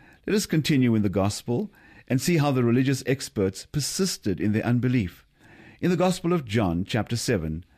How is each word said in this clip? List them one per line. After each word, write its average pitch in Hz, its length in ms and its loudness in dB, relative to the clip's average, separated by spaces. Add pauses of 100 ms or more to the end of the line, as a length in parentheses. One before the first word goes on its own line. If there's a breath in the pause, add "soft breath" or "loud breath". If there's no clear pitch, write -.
(260 soft breath)
let 180 80 0
us 208 120 0
continue 135 500 2
in 107 60 2
the 104 60 0
gospel 104 640 -2 (340 loud breath)
and 131 140 0
see 175 160 2
how 147 140 2
the 127 140 2
religious 127 420 2
experts 110 680 -2
persisted 143 680 -4
in 104 120 0
their 107 140 0
unbelief. 120 580 0 (560 loud breath)
In - 80 0
the 175 80 2
Gospel 180 380 0
of 160 100 -2
John, 98 400 0
chapter 117 320 -2
seven, 85 480 -2 (140)